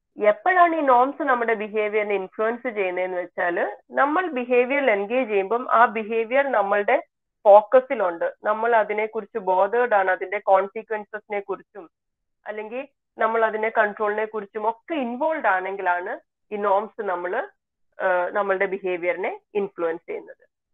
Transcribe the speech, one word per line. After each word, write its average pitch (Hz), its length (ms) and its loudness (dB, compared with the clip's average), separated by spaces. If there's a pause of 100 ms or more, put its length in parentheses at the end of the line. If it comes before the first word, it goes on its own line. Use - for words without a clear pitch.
(260)
എപ്പോഴാണ് 349 500 4
ഈ 311 40 -2
നോംസ് 269 420 2
നമ്മുടെ 240 320 0
ബിഹേവിയറിനെ 208 600 -2
influence 220 560 -4
ചെയ്യുന്നതെന്ന് 185 460 -4
വെച്ചാൽ, 180 600 -4 (140)
നമ്മൾ 294 360 0
ബിഹേവിയറിൽ 247 640 0
engage 214 400 -2
ചെയ്യുമ്പം 214 420 -2
ആ 226 140 6
behavior 226 680 -2
നമ്മളുടെ 208 500 2 (420)
ഫോക്കസിലുണ്ട്, 208 880 6 (100)
നമ്മൾ 220 320 0
അതിനെക്കുറിച്ച് 214 600 -2
ബോതേർഡ് 202 560 2
ആണ്, 190 160 4
അതിന്റെ 185 280 -4
കോൺസിക്വൻസസിനെ 202 1000 -2
കുറിച്ചും 190 500 -12 (560)
അല്ലെങ്കിൽ 214 420 -10 (300)
നമ്മൾ 226 260 2
അതിന്റെ 220 340 -2
കൺട്രോളിനെ 208 460 -2
കുറിച്ചും 214 440 -6
ഒക്കെ 226 260 -8
ഇൻവോൾവ് 269 520 -2
ആണെങ്കിലാണ് 190 720 -2 (320)
ഈ 208 40 -8
നോംസ് 202 460 -2
നമ്മൾ, 190 460 -4 (500)
ഏഹ്, 180 320 0
നമ്മളുടെ 196 360 0
ബിഹേവിയറിനെ 185 720 -4 (140)
influence 175 540 -4
ചെയ്യുന്നത്. 139 360 -14 (300)